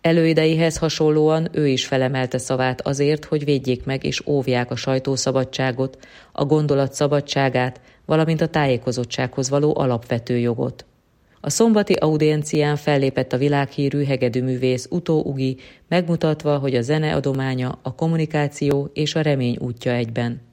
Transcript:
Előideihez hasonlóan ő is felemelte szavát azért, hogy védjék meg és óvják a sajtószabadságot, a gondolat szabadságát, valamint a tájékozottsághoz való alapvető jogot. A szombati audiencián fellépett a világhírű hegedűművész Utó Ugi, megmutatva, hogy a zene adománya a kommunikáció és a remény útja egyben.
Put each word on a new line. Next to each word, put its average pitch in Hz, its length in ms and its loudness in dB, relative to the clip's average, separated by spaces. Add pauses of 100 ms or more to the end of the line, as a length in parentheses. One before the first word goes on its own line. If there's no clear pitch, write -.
Előideihez 160 760 4
hasonlóan 156 760 2
ő 151 140 0
is 131 200 0
felemelte 131 520 0
szavát 127 420 -2
azért, 143 440 0
hogy 147 200 -2
védjék 131 400 0
meg 135 200 -4
és 139 220 -4
óvják 127 440 0
a 120 60 -4
sajtószabadságot, 131 1200 -2 (340)
a - 120 -2
gondolat 143 480 2
szabadságát, 139 880 0 (240)
valamint 160 360 2
a 165 60 2
tájékozottsághoz 127 1000 -2
való 147 280 2
alapvető 120 600 -2
jogot. 120 480 -2 (560)
A - 100 -6
szombati 214 420 4
audiencián 151 840 2
fellépett 139 560 0
a 131 40 -2
világhírű 143 680 0
hegedűművész 127 840 0
Utó 165 320 0
Ugi, 131 340 -2 (320)
megmutatva, 160 720 0
hogy 139 160 0
a 120 80 2
zene 151 320 0
adománya 131 680 -2
a 131 120 -8
kommunikáció 147 1000 -2
és 151 200 -2
a 160 60 0
remény 135 400 0
útja 123 320 -4
egyben. 120 480 -4 (120)